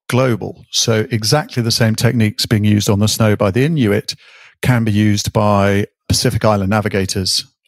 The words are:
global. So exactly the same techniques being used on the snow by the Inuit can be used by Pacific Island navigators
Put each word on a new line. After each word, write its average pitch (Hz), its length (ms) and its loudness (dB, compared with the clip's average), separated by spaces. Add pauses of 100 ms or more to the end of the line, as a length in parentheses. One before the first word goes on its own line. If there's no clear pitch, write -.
global. 120 600 -2
So 110 400 0
exactly 120 540 -2
the 117 80 -2
same 110 240 2
techniques 113 500 0
being 107 160 0
used 104 260 2
on 101 120 2
the 107 80 2
snow 107 260 2
by 101 160 0
the 120 140 0
Inuit 120 500 0 (480)
can 120 220 2
be 107 80 0
used 104 400 0
by 101 540 0 (220)
Pacific - 360 0
Island 101 260 2
navigators 98 760 -2 (240)